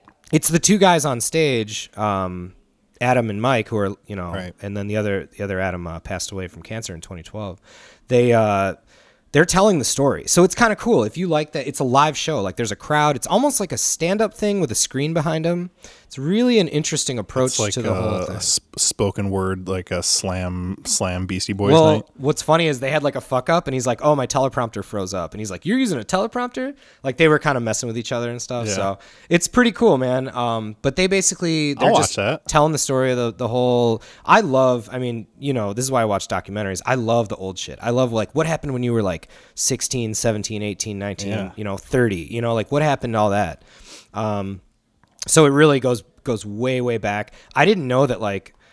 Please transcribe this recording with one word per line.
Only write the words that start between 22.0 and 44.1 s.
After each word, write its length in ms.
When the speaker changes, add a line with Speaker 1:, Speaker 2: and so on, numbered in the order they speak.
Speaker 1:
what's 240
funny 260
is 140
they 100
had, 100
like, 140
a 60
fuck 280
up, 180
and 60
he's 140
like, 160
"Oh, 100
my 140
teleprompter 560
froze 300
up." 200
And 60
he's 100
like, 160
"You're 140
using 220
a 20
teleprompter?" 720
Like, 140
they 140
were 100
kinda 220
messing 260
with 100
each 140
other 180
and 120
stuff. 260
Speaker 2:
Yeah. 60
Speaker 1:
So 260
it's 180
pretty 240
cool, 260
man. 380
Um, 460
but 160
they 100
basically, 680
they're 120
Speaker 2:
I'll 60
watch 140
Speaker 1:
just 100
Speaker 2:
that. 280
Speaker 1:
telling 280
the 40
story 340
of 60
the, 140
the 160
whole, 560
I 160
love, 500
I 80
mean, 280
you 140
know, 180
this 140
is 60
why 100
I 40
watch 220
documentaries. 580
I 100
love 340
the 80
old 200
shit. 240
I 100
love, 200
like, 240
what 120
happened 260
when 100
you 80
were, 100
like, 280
sixteen, 580
seventeen, 480
eighteen, 380
nineteen, 320
Speaker 2:
Yeah. 240
Speaker 1:
you 80
know, 140
thirty, 400
you 120
know, 120
like, 160
what 120
happened 320
to 60
all 100
that? 340